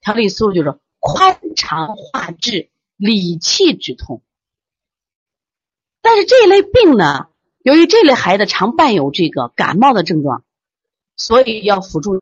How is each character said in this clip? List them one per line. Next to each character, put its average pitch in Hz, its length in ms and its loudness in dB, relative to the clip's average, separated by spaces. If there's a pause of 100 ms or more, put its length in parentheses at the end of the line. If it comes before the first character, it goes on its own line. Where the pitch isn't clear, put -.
调 208 140 -6
理 220 140 0
思 196 160 -4
路 202 80 0
就 170 100 0
是 143 160 -6 (200)
宽 370 400 0 (160)
肠 160 400 -8
化 180 360 -12
滞、 - 400 -8 (260)
理 190 400 -2
气 302 400 0
止 - 160 -12
痛。 - 300 -14 (1800)
但 453 160 4
是 403 80 0
这 480 180 6
一 403 40 6
类 392 160 4
病 403 340 4
呢， 151 300 -2 (340)
由 269 140 2
于 339 100 6
这 453 160 4
类 277 140 4
孩 196 240 0
子 202 80 -2
常 208 280 -4
伴 302 200 2
有 143 160 -2
这 160 180 -2
个 123 200 -8
感 - 280 -4
冒 254 160 4
的 202 80 0
症 160 220 -4
状， 127 200 -6 (720)
所 240 280 0
以 220 200 -6
要 196 180 0
辅 165 200 -8
助 190 200 -4